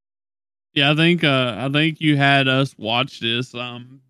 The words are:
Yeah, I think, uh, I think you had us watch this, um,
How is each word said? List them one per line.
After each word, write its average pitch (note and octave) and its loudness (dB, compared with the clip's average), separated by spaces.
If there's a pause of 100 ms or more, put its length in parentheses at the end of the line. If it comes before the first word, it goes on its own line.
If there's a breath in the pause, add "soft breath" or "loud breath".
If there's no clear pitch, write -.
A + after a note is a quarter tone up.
(720)
Yeah, C#3+ 2
I D3+ 2
think, E3 2
uh, C3 0
I C3 -4
think D3+ -2
you D3+ 0
had C#3 2
us C3 0
watch A#2 -4
this, A#2 -4
um, B2 -14 (100)